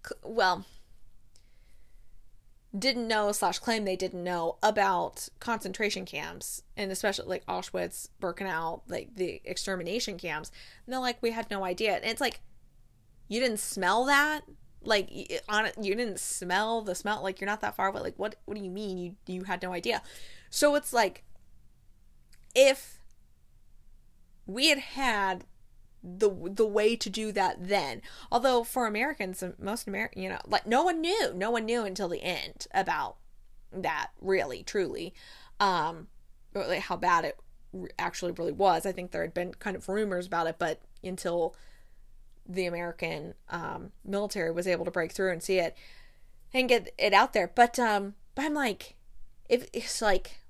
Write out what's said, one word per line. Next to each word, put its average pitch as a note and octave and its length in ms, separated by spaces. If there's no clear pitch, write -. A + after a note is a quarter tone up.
c-, - 160
well, F#3+ 420
didn't A#3 300
know G#3+ 240
slash G3 300
claim A3 240
they F#3 100
didn't F#3 300
know E3+ 360
about G3 680
concentration G#3 680
camps, E3 580
and G3 140
especially, F#3+ 360
like, - 200
Auschwitz, F3+ 640
Birkenau, E3+ 680
like, - 260
the F3 300
extermination F#3 760
camps, D#3 320
and A#3+ 80
they're C4 80
like, B3 220
"We A#3 80
had A3+ 200
no G3 140
idea." F#3 300
And - 100
it's A3+ 160
like, B3+ 200
"You G#3+ 100
didn't A#3+ 220
smell G3 460
that? D4 360
Like, G#3 260
y-, - 400
on, G#3 220
you G3+ 140
didn't G#3+ 240
smell G#3+ 640
the F#3 140
smell? G#3 260
Like, F#3+ 180
you're G3 60
not G#3 140
that G#3 160
far F#3+ 120
away. G#3 120
Like, - 180
what, G#3+ 260
what G#3 120
do G#3 80
you F#3 60
mean F#3+ 280
you, F3+ 180
you F#3 180
had F#3 180
no F3+ 100
idea?" F3+ 300
So D4 240
it's D4 180
like, A3 300
if C4+ 440
we B3 220
had C#4+ 100
had G#3 680
the, F#3+ 220
the G3 380
way G#3+ 280
to A3+ 140
do G#3+ 240
that F#3+ 240
then, D#3 360
although A#3+ 320
for A#3 240
Americans, G#3+ 560
most G#3+ 300
Amer-, G3+ 260
you F#3+ 140
know, F#3+ 180
like, - 200
no A#3+ 160
one E4+ 180
knew, F#4 340
no G3 160
one A3+ 140
knew A#3 180
until F#3+ 260
the F3 140
end D#3 500
about E3+ 440
that, C#3 380
really, E3 420
truly, F3+ 520
um, E3+ 500
or, G3 120
like, F3 160
how F3 140
bad F3 280
it - 160
r-, F3+ 140
actually F3 340
really E3+ 200
was. F3 320
I F#3+ 80
think F3+ 180
there E3+ 120
had E3 100
been F3+ 220
kind G3 200
of F#3 140
rumors F#3+ 380
about E3+ 200
it, E3 120
but D#3+ 240
until F3 540
the F#3 200
American, E3+ 680
um, E3+ 440
military G3 460
was F3 180
able F3 160
to F3+ 60
break E3 220
through F#3+ 200
and E3+ 100
see F#3+ 160
it E3+ 160
and B3+ 160
get A#3 300
it G3+ 160
out A3 180
there. F3+ 160
But, A#3+ 300
um, G#3 360
but C#4 100
I'm D4+ 100
like, B3+ 400
if - 240
it's - 300
like - 480